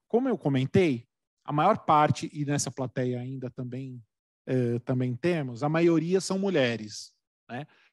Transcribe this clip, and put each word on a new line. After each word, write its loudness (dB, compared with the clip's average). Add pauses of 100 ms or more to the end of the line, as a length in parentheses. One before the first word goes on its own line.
Como 0
eu 0
comentei, 2 (360)
a -8
maior 2
parte, 4
e -6
nessa -2
plateia -4
ainda -10
também, -10 (440)
é, 0
também -2
temos, -2
a 0
maioria 2
são -4
mulheres, -2 (360)
né? -10 (280)